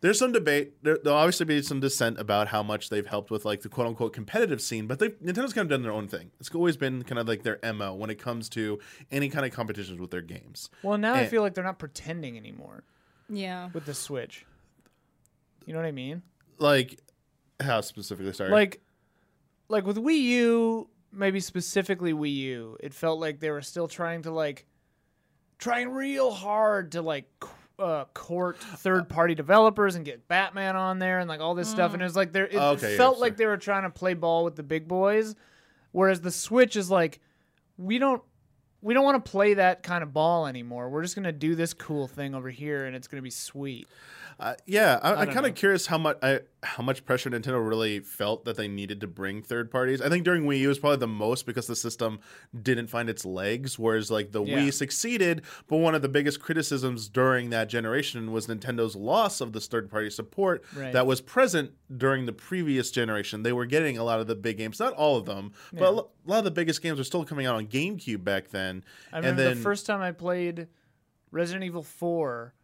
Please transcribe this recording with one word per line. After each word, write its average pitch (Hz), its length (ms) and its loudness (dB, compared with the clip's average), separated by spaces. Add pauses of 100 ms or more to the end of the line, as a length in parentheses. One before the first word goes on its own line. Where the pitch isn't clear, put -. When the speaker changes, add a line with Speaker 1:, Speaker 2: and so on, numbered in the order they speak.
Speaker 1:
there's - 180 4
some 254 120 2
debate. 151 440 2 (100)
There, 156 180 4
there'll 147 160 4
obviously 170 280 4
be 151 140 4
some 139 200 -2
dissent 127 400 0
about 104 280 2
how 107 140 0
much 107 260 -4
they've 104 180 -2
helped 104 260 -6
with, 107 120 -4
like, 104 180 -2
the 110 60 -12
quote-unquote 117 440 -2
competitive 156 500 0
scene, 110 240 -6
but 131 140 -4
they've, 214 200 0
Nintendo's 202 320 -4
kind 208 120 0
of 165 60 -4
done 131 120 0
their 113 100 -6
own 107 140 -4
thing. 90 320 -10
It's - 160 -16
always 165 220 2
been 131 260 -4
kind 123 160 -6
of, 117 80 -2
like, 113 160 -2
their 113 220 -4
M 107 180 -4
O 98 120 -6
when 104 140 -8
it 110 80 -6
comes 117 340 -8
to 107 280 -4 (320)
any 143 180 -2
kind 143 160 -4
of 120 80 -4
competitions 101 460 -8
with 87 140 -10
their 90 80 -4
games. 90 500 -16 (140)
Speaker 2:
Well, 202 140 0
now 220 160 0
I 269 80 4
Speaker 1:
And 226 80 -2
Speaker 2:
feel 226 120 2
like 196 120 -2
they're 185 100 -6
not 185 160 -8
pretending 151 560 -10
anymore 107 480 -18 (440)
Speaker 3:
Yeah. 185 440 -8
Speaker 2:
with 160 140 -8
the 143 80 -8
Switch. - 520 -10 (1200)
You 160 60 -12
know 160 80 -4
what 165 80 -4
I 151 40 -6
mean? 139 300 -10 (360)
Speaker 1:
Like, 143 420 4 (580)
how 127 220 0
specifically? 95 540 -8
Sorry. 101 160 -2
Speaker 2:
Like, 202 300 4 (880)
like, 214 160 0
with 196 120 -2
Wii 294 260 2
U, 233 680 4 (240)
maybe 196 280 0
specifically 180 720 -2
Wii 151 240 -2
U, 123 420 -6
it 139 160 -10
felt 160 240 -2
like 156 220 -6
they 156 100 -4
were 147 120 -6
still 165 260 -6
trying 170 340 -6
to, 160 80 -8
like, 156 340 -4 (920)
trying 240 320 -2
real 269 400 0
hard 202 600 2
to, 170 100 -4
like, 156 240 -4 (160)
c-, - 60 -14 (320)
uh, 160 240 0 (100)
court 175 440 -4
third-party 175 800 2
developers 202 580 6
and 170 100 -6
get 127 220 -12
Batman 190 480 0
on 185 240 0
there 185 220 2
and, 180 80 -2
like, 156 120 -6
all 165 140 0
this 175 160 -2
stuff. 180 220 2
And 175 100 -4
it 180 40 -2
Speaker 3:
Mm. - 20 -2
Speaker 2:
was 170 80 -4
like, 185 160 0
there, 190 140 2
it - 100 -8
Speaker 1:
Okay, 143 360 2
yeah, - 40 0
Speaker 2:
felt 254 200 6
Speaker 1:
sure. 233 40 -4
Speaker 2:
like 226 160 0
they 220 100 2
were 208 100 2
trying 196 280 -2
to 180 60 -4
play 185 240 -2
ball 165 300 2
with 165 120 -4
the 151 80 -10
big 156 240 -4
boys, 208 480 2 (560)
whereas 190 300 4
the 175 100 -4
Switch 247 440 4
is 190 140 -2
like, 170 300 2 (560)
we 190 220 -2
don't, 254 240 2 (580)
we 214 140 0
don't 269 100 6
wanna 277 160 6
play 202 340 4
that 185 280 4
kind 175 200 -4
of 147 100 -10
ball 160 340 4
anymore. 123 420 -8
We're 147 140 -4
just 175 120 -6
gonna 190 180 -2
do 151 220 0
this 165 200 0
cool 147 340 -4
thing 139 260 -8
over 131 160 -8
here, 139 360 -6
and 131 100 -10
it's 123 100 -14
gonna 139 160 -12
be 127 80 -10
sweet. 139 560 -10 (540)
Speaker 1:
Uh, 120 140 -6 (120)
yeah, 185 360 6
I, 151 60 4
Speaker 2:
I - 20 6
Speaker 1:
I'm 208 160 4
Speaker 2:
don't - 80 -4
Speaker 1:
kinda 262 140 2
Speaker 2:
know. 196 60 -2
Speaker 1:
curious 196 340 4
how 165 100 2
much, 156 240 2
I, 135 200 4 (200)
how - 220 -6
much 131 200 -2
pressure 127 240 0
Nintendo 120 400 -2
really 110 300 0
felt 104 460 -4
that 113 120 -4
they 107 120 -4
needed 101 320 -6
to 107 80 -8
bring 95 340 -8
third 120 260 -4
parties. 131 320 0
I 135 80 0
think 170 160 2
during 170 200 4
Wii 143 160 2
U 135 80 4
was 139 100 2
probably 143 200 4
the 123 100 -2
most 110 360 -2
because 117 220 -4
the 117 80 -6
system 110 460 -4 (420)
didn't 120 240 2
find 117 240 -2
its - 140 -6
legs, 104 560 -4
whereas, 110 320 2
like, 107 180 -2
the 104 140 -2
Speaker 2:
Yeah. 139 160 0
Speaker 1:
Wii 143 120 2
succeeded, 175 720 0 (240)
but 156 120 2
one 165 180 4
of 147 60 0
the 139 60 0
biggest 143 300 2
criticisms 131 680 -4
during 127 420 2
that 113 180 0
generation 117 600 -2
was 110 160 -2
Nintendo's 113 480 -2
loss 151 460 0
of 117 140 -6
this 110 120 -8
third-party 107 440 -4
support 180 520 -2 (100)
Speaker 2:
Right. 135 200 -8
Speaker 1:
that 127 120 6
was 131 160 2
present 180 520 2 (240)
during 131 300 2
the 117 60 -4
previous 147 600 -2
generation. 107 500 -2
They 117 100 2
were 123 140 0
getting 143 320 2
a 113 60 -2
lot 113 160 2
of 110 80 -4
the 113 80 0
big 104 220 -2
games, 110 200 -6
not 254 140 0
all 147 240 4
of 107 100 -2
them, 101 240 -8 (220)
but 170 80 -4
a - 20 4
Speaker 2:
Yeah. 185 60 8
Speaker 1:
lo-, 214 220 0 (140)
a 156 60 -6
lot 208 80 4
of 220 60 2
the 185 80 0
biggest 160 280 0
games 160 180 -2
were 131 60 -2
still 165 200 -2
coming 143 220 -4
out 123 100 2
on 107 100 -4
GameCube 131 560 -4
back 98 280 0
then. 95 340 -6 (280)
Speaker 2:
I - 40 -8
Speaker 1:
And 160 80 -4
Speaker 2:
remember 131 180 2
Speaker 1:
then 127 140 4
Speaker 2:
the 117 80 -6
first 202 200 -2
time 202 160 -2
I 180 120 -4
played 170 560 -4 (640)
Resident 175 320 -2
Evil 175 180 -6
four 143 800 -4